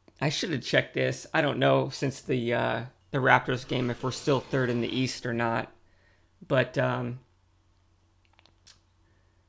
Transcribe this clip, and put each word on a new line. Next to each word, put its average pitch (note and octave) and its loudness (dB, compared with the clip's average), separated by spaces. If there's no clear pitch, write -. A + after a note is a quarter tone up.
I C#3+ 2
should F3+ -4
have B2+ -4
checked - 0
this. B2+ -2
I D#3 2
don't C#3+ 0
know C3+ 4
since C3+ -4
the, A#2+ 0
uh, A#2+ 0
the D3 -2
Raptors B2+ 4
game B2 -2
if A#2+ -6
we're B2+ -2
still C3+ 0
third B2+ -2
in A#2+ 0
the A2+ -4
East B2+ -2
or B2 -4
not. A#2 -2
But, B2 2
um, B2 -2